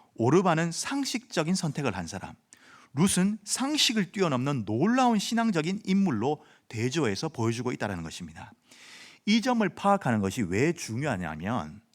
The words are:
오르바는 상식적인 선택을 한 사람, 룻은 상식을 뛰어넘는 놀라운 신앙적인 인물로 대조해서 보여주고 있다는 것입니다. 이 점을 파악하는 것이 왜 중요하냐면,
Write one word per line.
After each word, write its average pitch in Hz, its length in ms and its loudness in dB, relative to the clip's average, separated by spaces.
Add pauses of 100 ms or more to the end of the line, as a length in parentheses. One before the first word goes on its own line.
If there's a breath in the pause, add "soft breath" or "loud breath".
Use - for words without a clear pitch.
(160 loud breath)
오르바는 165 580 4
상식적인 220 800 -2
선택을 139 400 -2
한 90 100 -6
사람, 82 300 -10 (600 loud breath)
룻은 190 500 2
상식을 247 640 0
뛰어넘는 139 540 0
놀라운 220 540 2
신앙적인 208 640 0
인물로 151 580 2 (240 soft breath)
대조해서 127 640 -2
보여주고 117 420 -2
있다는 101 320 -4
것입니다. 80 480 -14 (760 loud breath)
이 214 140 4
점을 233 260 2
파악하는 175 540 2
것이 98 220 0
왜 101 280 2
중요하냐면, 98 1120 -6 (140)